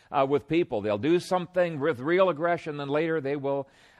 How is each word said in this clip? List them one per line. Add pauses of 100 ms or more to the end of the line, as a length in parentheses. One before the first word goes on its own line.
(100)
uh,
with
people.
They'll
do
something
with
real
aggression,
then
later
they
will, (320)